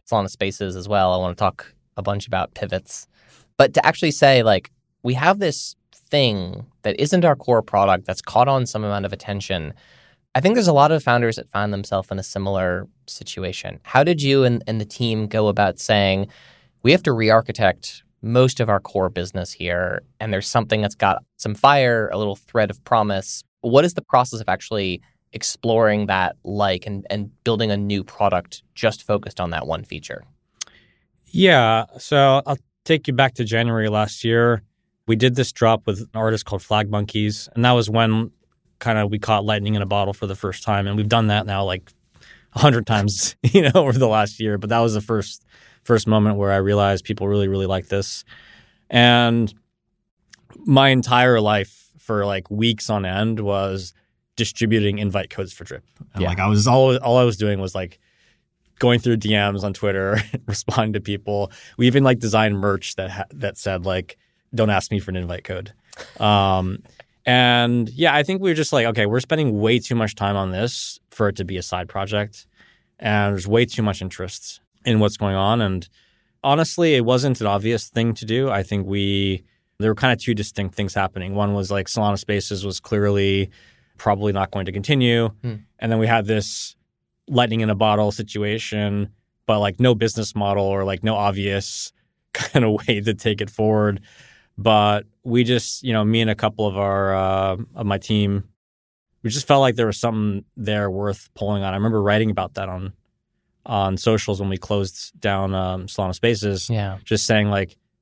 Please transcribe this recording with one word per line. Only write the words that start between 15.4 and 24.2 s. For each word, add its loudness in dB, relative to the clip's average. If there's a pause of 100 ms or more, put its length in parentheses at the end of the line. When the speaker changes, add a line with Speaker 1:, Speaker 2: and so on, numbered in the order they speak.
Speaker 1:
about 2
saying, 2 (540)
"We 4
have 4
to 0
re-architect 0 (220)
most 2
of 0
our 2
core -2
business -6
here, -4 (160)
and -6
there's -4
something 0
that's -4
got 0 (140)
some -6
fire, 2
a -4
little -4
thread -2
of -16
promise"? -2 (160)
What 4
is 0
the -8
process 0